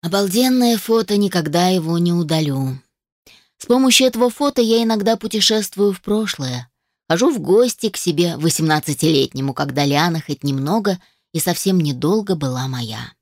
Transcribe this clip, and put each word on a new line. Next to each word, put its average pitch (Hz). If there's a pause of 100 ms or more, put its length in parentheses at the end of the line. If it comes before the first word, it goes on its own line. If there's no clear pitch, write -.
Обалденное 226
фото, 214
никогда 175
его 170
не 170
удалю. 147 (800)
С -
помощью 254
этого 240
фото 285
я 226
иногда 220
путешествую 208
в 185
прошлое. 143 (400)
Хожу 196
в 262
гости 220
к -
себе 170
восемнадцатилетнему, 151
когда 143
Лиана 160
хоть 147
немного 175 (320)
и 165
совсем 185
недолго 170
была 131
моя. 117